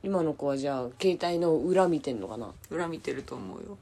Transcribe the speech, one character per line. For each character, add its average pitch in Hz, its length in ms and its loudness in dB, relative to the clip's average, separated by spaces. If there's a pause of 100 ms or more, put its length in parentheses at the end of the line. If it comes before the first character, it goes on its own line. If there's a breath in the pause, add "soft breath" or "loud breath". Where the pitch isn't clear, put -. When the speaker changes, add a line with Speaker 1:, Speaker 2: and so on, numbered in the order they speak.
Speaker 1:
今 196 180 0
の 156 120 2
子 143 120 -4
は 139 120 2
じ 139 100 -2
ゃ 135 140 -2
あ、 123 60 -4 (140)
携 185 220 4
帯 175 160 0
の 170 160 4
裏 180 320 6
見 160 140 2
て 139 100 -4
ん 113 80 -4
の 95 80 -6
か 107 80 -8
な？ 113 160 -8 (180)
Speaker 2:
裏 170 180 -4
見 165 120 -6
て 143 140 -4
る 135 100 -6
と - 120 -10
思 - 220 -10
う - 60 -12
よ。 202 180 -14